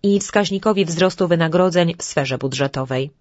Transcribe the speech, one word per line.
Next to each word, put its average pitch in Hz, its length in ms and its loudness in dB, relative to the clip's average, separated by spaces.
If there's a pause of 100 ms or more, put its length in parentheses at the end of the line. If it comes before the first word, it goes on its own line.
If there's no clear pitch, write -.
i 202 180 4
wskaźnikowi 196 640 0
wzrostu 180 440 0
wynagrodzeń 170 720 2
w - 40 -12
sferze 131 360 -4
budżetowej. 135 720 -4 (100)